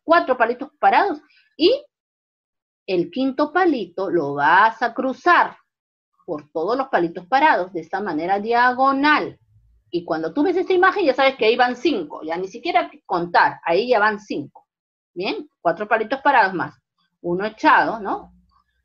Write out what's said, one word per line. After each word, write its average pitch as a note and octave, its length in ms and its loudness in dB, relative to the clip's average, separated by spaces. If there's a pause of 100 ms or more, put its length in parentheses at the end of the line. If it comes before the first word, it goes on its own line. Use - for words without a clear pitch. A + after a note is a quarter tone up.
cuatro D#4+ 320 2
palitos A#3+ 320 -2 (100)
parados D4 400 2 (380)
y A#4+ 260 2 (1040)
el F3+ 240 -2
quinto C4+ 400 -2
palito B3+ 600 -2
lo C#3+ 240 -2
vas F3 480 2
a A#3 100 -2
cruzar C#4 640 0 (680)
por D3+ 260 -10
todos F3+ 240 -2
los C4+ 120 -4
palitos F3 380 -2
parados C4 460 2
de E3+ 80 -8
esta F#3+ 200 -8
manera F3+ 380 -2
diagonal. B3 1000 0 (500)
Y E3+ 140 -6
cuando D#3+ 300 -6
tú D4 80 0
ves F4 140 0
esta F#4+ 180 -2
imagen F#4 320 2
ya B3+ 80 2
sabes C4 220 0
que A3 100 0
ahí A#3 100 2
van B3 200 0
cinco, A3+ 460 -4
ya D#3+ 140 -8
ni F#3 100 -6
siquiera F4 340 -4
hay - 100 -4
que - 160 -20
contar, E3+ 580 0
ahí F#3+ 240 0
ya A#3+ 100 2
van G#3 220 0
cinco. - 480 -12 (460)
Bien, C4 340 -8 (140)
cuatro G#3 260 -4
palitos A3 320 -2
parados A#3 320 2
más, D3 260 -8 (440)
uno F3+ 240 -4
echado, G#3+ 540 2
¿no? C#4 340 -10 (500)